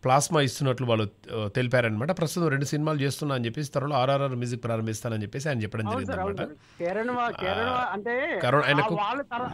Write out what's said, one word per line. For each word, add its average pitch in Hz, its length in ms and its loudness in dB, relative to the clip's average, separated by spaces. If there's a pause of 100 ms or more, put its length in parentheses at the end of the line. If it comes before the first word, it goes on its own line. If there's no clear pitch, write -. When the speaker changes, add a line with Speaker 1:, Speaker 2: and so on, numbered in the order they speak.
Speaker 1:
ప్లాస్మా 143 360 4
ఇస్తున్నట్లు 131 460 0
వాళ్ళు, 110 500 0
ఆ, 107 120 -2
తెలిపారనమాట. 123 680 0
ప్రస్తుతం 170 300 0
రెండు 139 160 2
సినిమాలు 151 340 0
చేస్తున్నా 139 360 0
అని 120 120 0
చెప్పేసి 131 260 -6
త్వరలో 143 240 0
ఆర్ఆర్ఆర్ 139 340 2
మ్యూజిక్ 120 340 -4
ప్రారంభిస్తానని 110 580 -2
చెప్పేసి 135 260 -6
ఆయన 123 140 0
చెప్పడం 107 260 -2
Speaker 2:
అవును 240 180 -2
సార్, 196 120 -4
అవును 196 180 -2
Speaker 1:
జరిగిందనమాట. - 420 -10
Speaker 2:
సార్. 170 100 -2
కీరవాణి 233 320 -2
వా-, 233 200 -2
కీరవాణి 190 200 0
Speaker 1:
ఆ, 247 320 0
Speaker 2:
అంటే 240 500 -2
Speaker 1:
కరోనా 147 240 4
ఆయనకు 202 280 2
Speaker 2:
ఆ 208 120 0
వాళ్ళ 254 160 -2
తర-, 247 320 -6